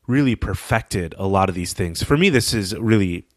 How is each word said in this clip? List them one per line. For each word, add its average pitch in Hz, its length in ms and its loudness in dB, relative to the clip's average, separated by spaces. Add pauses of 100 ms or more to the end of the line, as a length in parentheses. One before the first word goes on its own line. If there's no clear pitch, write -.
really 131 280 2
perfected 98 840 -4
a 95 80 -4
lot 95 240 2
of 85 40 -2
these 87 200 -6
things. 85 280 -4
For 143 140 2
me, 185 140 4
this 123 240 2
is 101 240 -4
really 98 480 2 (100)